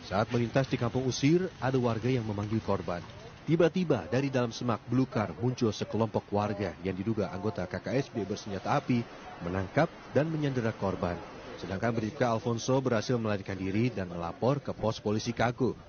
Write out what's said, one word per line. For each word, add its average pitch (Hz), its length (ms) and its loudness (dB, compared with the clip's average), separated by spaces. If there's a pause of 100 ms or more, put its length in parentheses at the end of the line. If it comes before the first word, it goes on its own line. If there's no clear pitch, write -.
Saat 101 220 2
melintas 120 400 2
di 131 80 0
Kampung 127 260 0
Usir, 160 540 4
ada 131 240 0
warga 113 240 2
yang 127 180 2
memanggil 104 380 0
korban. 92 400 -2 (420)
Tiba-tiba 160 600 4
dari 135 240 0
dalam 123 240 0
semak 120 320 -2
belukar 120 500 0
muncul 120 320 2
sekelompok 107 640 0
warga 104 420 0 (140)
yang 92 80 0
diduga 98 360 0
anggota 95 360 -4
K 95 160 -4
K - 100 -8
S 139 160 0
B 110 140 -4
bersenjata 98 560 -2
api, 120 260 0 (380)
menangkap 95 480 0 (260)
dan 151 140 4
menyandera 139 440 0
korban. 87 440 0 (400)
Sedangkan 95 320 -2
Bribka 113 400 0
Alfonso 117 480 2
berhasil 123 400 2
melarikan 101 400 -2
diri 98 320 2
dan 98 180 -4
melapor 85 540 0
ke - 120 -6
pos 107 280 0
polisi 107 320 0
Kago. 120 420 0 (120)